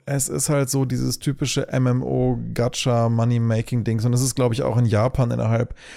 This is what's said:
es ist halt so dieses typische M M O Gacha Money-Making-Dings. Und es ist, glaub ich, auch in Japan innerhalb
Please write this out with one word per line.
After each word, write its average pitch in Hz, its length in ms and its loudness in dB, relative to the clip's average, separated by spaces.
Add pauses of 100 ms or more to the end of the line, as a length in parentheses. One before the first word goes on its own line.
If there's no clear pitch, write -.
es 139 240 -4
ist 147 200 -4
halt 143 200 2
so 135 160 0
dieses 127 360 -4
typische 139 480 -2
M 127 180 2
M 127 160 2
O 127 340 0 (180)
Gacha 117 540 0
Money-Making-Dings. 117 960 0
Und 120 100 2
es 123 60 2
ist, 131 140 0
glaub 123 180 2
ich, 131 120 -2
auch 117 120 0
in 123 80 4
Japan 117 460 2
innerhalb 113 460 0 (200)